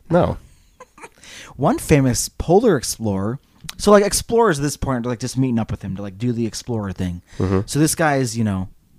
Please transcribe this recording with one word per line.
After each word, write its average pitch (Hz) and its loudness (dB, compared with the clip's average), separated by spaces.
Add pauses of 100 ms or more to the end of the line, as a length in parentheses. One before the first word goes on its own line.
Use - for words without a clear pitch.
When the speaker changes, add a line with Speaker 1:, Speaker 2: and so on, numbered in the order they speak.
(100)
Speaker 1:
No. 160 2 (1200)
Speaker 2:
One 175 0
famous 135 2
polar 196 2
explorer. 107 -4 (400)
So, - 2
like, 202 8
explorers 220 2
at 139 -4
this 143 -2
point 123 -4
are, - -4
like, 120 -4
just 123 -8
meeting 127 2
up 107 -2
with 101 -8
him 98 -8
to, 101 -8
like, 98 -12
do 123 -2
the 117 -2
explorer 104 -6
thing. 90 -6 (160)
Speaker 1:
Mm-hmm. 95 0
Speaker 2:
So - -6
this 156 2
guy 151 0
is, 120 -2
you 117 -2
know, 95 -4 (300)